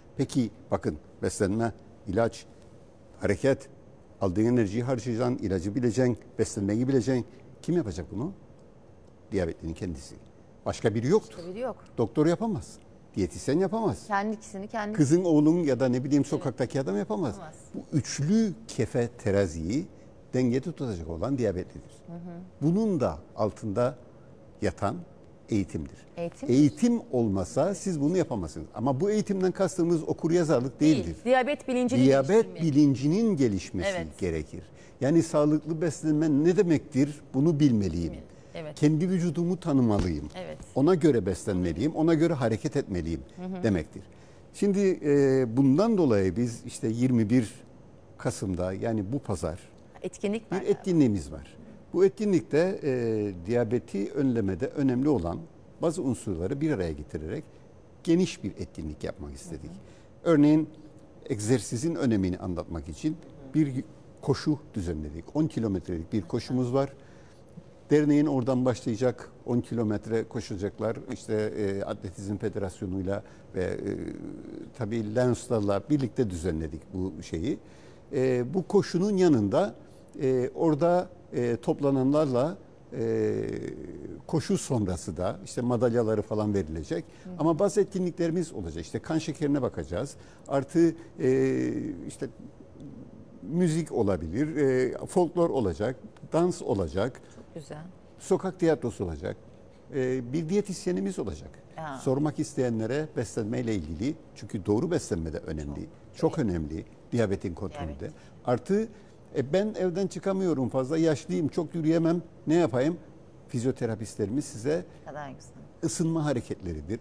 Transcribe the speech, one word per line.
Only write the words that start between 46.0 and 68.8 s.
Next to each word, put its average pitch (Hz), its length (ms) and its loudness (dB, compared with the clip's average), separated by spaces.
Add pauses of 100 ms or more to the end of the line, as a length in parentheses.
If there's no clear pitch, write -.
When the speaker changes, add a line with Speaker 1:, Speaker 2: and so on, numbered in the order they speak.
Speaker 1:
biz 117 300 -2
işte - 220 -6
yirmi 117 420 2
bir 120 220 4 (640)
Kasım'da, 92 540 -2
yani 104 400 -2
bu 143 60 -4
pazar 90 400 -4 (440)
Speaker 2:
Etkinlik 208 500 -6
Speaker 1:
bir 180 40 -2
Speaker 2:
var. - 60 -2
Speaker 1:
etkinliğimiz 123 720 2
var. - 240 -16 (360)
Bu 180 120 4
etkinlikte, 190 800 2
e, 113 500 0 (140)
diyabeti 120 640 0
önlemede 117 540 0
önemli 135 420 2
olan 113 300 0 (440)
bazı 165 200 0
unsurları 113 580 -2
bir 156 100 0
araya 92 220 0
getirerek 78 520 -8 (600)
geniş 170 400 2
bir 98 60 -4
etkinlik 78 540 -10
yapmak 73 300 -10
istedik. - 360 -14
Speaker 2:
Hı - 40 -16
hı. - 580 -4
Speaker 1:
Örneğin 151 360 6 (600)
egzersizin 120 640 0
önemini 95 440 0
anlatmak 82 500 -6
için 147 280 -6 (380)
bir 139 300 0 (380)
koşu 147 360 0 (160)
düzenledik. 82 500 -6 (120)
On 156 100 2
kilometrelik 92 640 -4
bir 107 100 0
koşumuz 123 520 -4
var. 135 180 2 (960)
Derneğin 147 360 6
oradan 127 380 2
başlayacak, 123 640 0 (160)